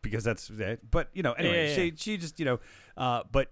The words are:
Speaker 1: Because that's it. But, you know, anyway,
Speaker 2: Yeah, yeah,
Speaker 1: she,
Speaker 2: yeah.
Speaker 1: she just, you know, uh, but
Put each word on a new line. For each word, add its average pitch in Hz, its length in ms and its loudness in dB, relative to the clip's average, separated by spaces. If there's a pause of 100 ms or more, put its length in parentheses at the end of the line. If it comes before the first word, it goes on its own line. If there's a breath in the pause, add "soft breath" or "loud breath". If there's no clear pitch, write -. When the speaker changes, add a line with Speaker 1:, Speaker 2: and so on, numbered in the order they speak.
Speaker 1:
Because 113 200 -2
that's 110 280 -2
it. 113 400 -4
But, 165 220 2
you 185 100 -4
know, 123 100 2
anyway, 170 300 2
Speaker 2:
Yeah, 151 60 2
yeah, 147 60 2
Speaker 1:
she, 185 100 2
Speaker 2:
yeah. 170 100 0
Speaker 1:
she 214 220 -4
just, 170 220 -8
you 160 60 0
know, 123 140 2 (360 loud breath)
uh, 123 360 0
but 135 200 4